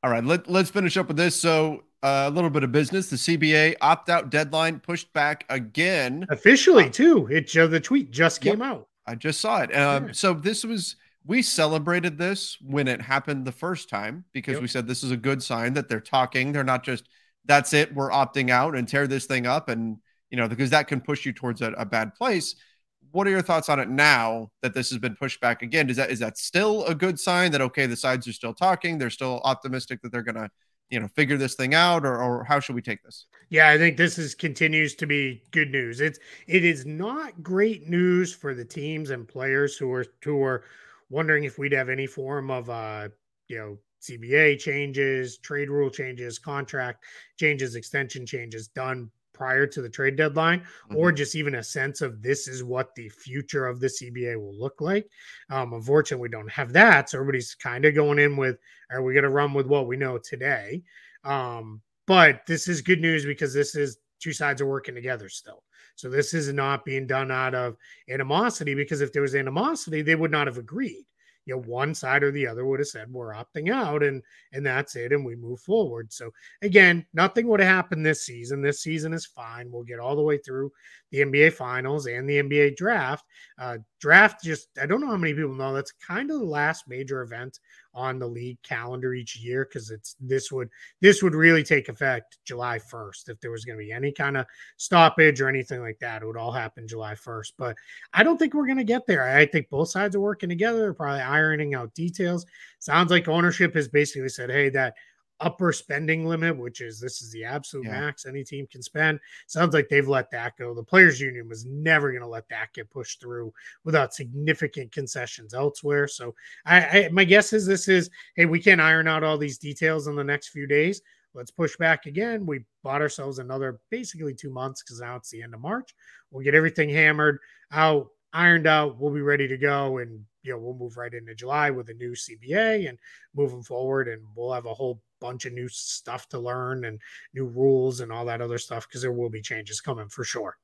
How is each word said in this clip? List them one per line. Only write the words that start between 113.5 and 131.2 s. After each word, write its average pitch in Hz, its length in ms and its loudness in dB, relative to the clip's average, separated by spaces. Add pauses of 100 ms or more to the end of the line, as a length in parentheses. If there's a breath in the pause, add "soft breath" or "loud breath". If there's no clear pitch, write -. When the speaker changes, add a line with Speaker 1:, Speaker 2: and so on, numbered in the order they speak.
Speaker 2:
without 156 320 0
significant 143 800 -4
concessions 120 600 -10
elsewhere. 143 520 0
So 120 280 -12 (320 loud breath)
I, 170 400 6
I, - 40 -4
my 185 140 6
guess 202 300 6
is 208 120 2
this 190 220 0
is, 180 200 6 (280 loud breath)
"Hey, 170 80 6
we 170 160 2
can't 185 200 8
iron 160 280 4
out 156 160 2
all 156 140 2
these 143 200 -4
details 151 480 -2
in 147 80 -6
the 143 80 -4
next 143 260 -4
few 143 180 -10
days. 151 340 2 (340 soft breath)
Let's 123 160 -16
push - 280 -4
back 160 280 2
again." 208 400 -4
We 135 200 -6 (180)
bought 139 180 -2
ourselves 139 380 -6
another 131 400 -6 (100)
basically 165 440 -8
two 139 160 -12
months, 131 320 -8
'cause 117 180 -18
now 120 160 -12
it's - 140 -16
the 113 120 -16
end 117 120 -18
of 113 60 -16
March. 214 320 -8 (380 soft breath)
We'll 135 140 -12
get 139 100 4
everything 156 360 4
hammered 151 500 2 (320 soft breath)
out, 156 380 2 (220)
ironed 170 360 4
out. 151 320 2
We'll 143 120 -2
be 147 100 -4
ready 143 260 2
to 131 100 -6
go. 139 400 0
And, 113 260 -12 (200)
you 131 80 -10
know, 120 60 -8
we'll 120 160 -10
move 120 220 -12
right 120 160 -12
into 113 220 -16